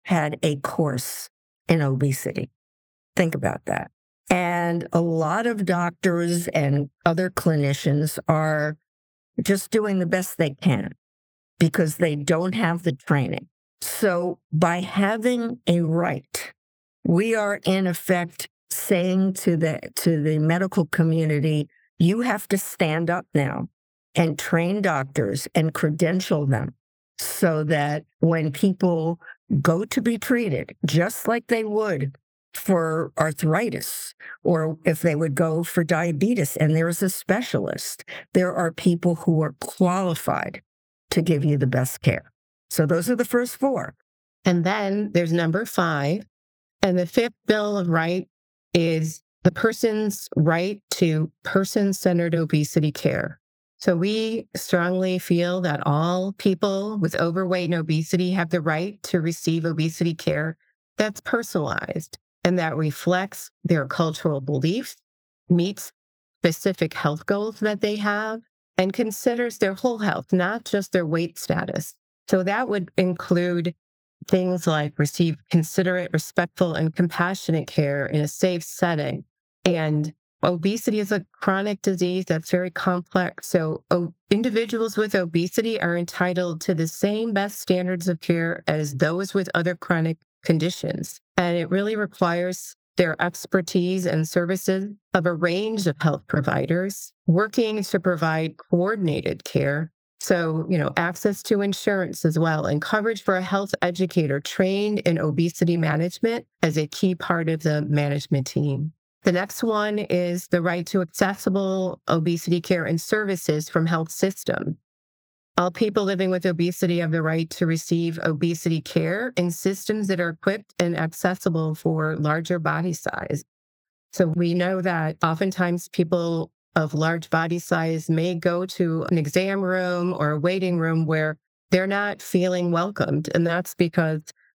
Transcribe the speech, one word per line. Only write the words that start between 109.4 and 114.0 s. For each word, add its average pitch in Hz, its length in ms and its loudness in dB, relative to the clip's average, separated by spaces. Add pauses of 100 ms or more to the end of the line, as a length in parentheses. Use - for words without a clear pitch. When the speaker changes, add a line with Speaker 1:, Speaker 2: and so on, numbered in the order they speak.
Speaker 2:
one 208 360 0
is 180 480 -2
the 175 160 0
right 175 240 -2
to 190 140 0
accessible 190 1080 -2
obesity 170 520 0
care 175 240 0
and 165 140 0
services 190 720 -2
from 165 160 2
health 165 260 -2